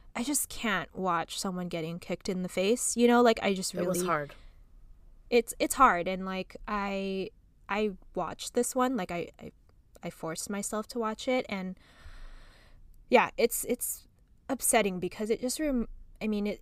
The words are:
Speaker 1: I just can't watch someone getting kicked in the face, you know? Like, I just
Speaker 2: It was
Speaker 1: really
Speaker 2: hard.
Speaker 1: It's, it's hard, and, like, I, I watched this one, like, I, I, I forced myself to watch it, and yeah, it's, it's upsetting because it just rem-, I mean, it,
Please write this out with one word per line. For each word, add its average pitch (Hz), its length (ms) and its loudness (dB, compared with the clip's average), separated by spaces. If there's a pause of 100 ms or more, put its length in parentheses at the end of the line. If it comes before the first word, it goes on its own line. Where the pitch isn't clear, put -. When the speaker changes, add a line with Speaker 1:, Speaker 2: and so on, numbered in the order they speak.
(140)
Speaker 1:
I 233 80 -4
just 277 280 -2
can't 190 440 -4
watch 175 460 -2
someone 180 280 -4
getting 170 300 -6
kicked - 300 -8
in 185 140 -2
the 180 80 -4
face, 202 480 2
you 240 100 8
know? 240 140 8
Like, 233 200 6
I 202 120 2
just 185 180 -4
Speaker 2:
It 185 140 -2
was 175 100 0
Speaker 1:
really 180 100 0
Speaker 2:
hard. 151 280 -2 (960)
Speaker 1:
It's, 240 280 4
it's - 180 0
hard, 185 300 6
and, 185 200 -2
like, 185 300 -6 (120)
I, 196 640 -2 (400)
I 208 220 0 (220)
watched - 380 -6
this 240 220 0
one, 254 200 2
like, 180 160 -2
I, 175 200 -4 (100)
I, - 120 -14 (500)
I - 80 -8
forced - 400 -8
myself 208 380 -4
to - 100 -8
watch 220 300 -4
it, 254 200 0
and 185 300 -6 (1300)
yeah, 208 300 6
it's, - 260 0
it's - 420 -6 (420)
upsetting 214 500 2
because 196 320 -4
it 220 100 0
just 254 200 -2
rem-, 269 260 2 (340)
I 220 60 -4
mean, 208 220 0
it, - 140 -4